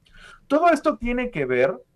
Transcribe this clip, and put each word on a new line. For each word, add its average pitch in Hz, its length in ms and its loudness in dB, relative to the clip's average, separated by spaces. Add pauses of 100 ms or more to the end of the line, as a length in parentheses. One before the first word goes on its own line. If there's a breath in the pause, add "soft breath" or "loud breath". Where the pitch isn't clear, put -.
(480 loud breath)
Todo 320 220 2
esto 302 280 0
tiene 247 340 -4
que 147 140 -4
ver 123 360 0 (140)